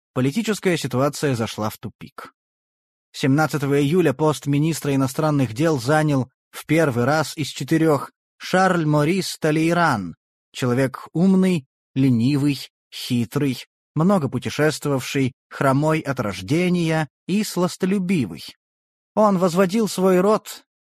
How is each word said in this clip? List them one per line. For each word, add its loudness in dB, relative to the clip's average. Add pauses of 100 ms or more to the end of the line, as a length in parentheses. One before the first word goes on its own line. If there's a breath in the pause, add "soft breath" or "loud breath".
(140)
политическая -2
ситуация -2
зашла -4
в -18
тупик. -16 (800)
Семнадцатого 0
июля 2
пост 0
министра 0
иностранных 0
дел 0
занял 0 (200)
в -16
первый 2
раз 0
из -6
четырех — 0 (260)
Шарль 2
Морис 0
Талейран, 0 (380)
человек -2
умный, 2 (280)
ленивый, 2 (220)
хитрый, -4 (320)
много 2
путешествовавший, -2 (180)
хромой 2
от -4
рождения -2 (180)
и 0
сластолюбивый. -2 (720)
Он 4
возводил 2
свой 2
род, 0 (300)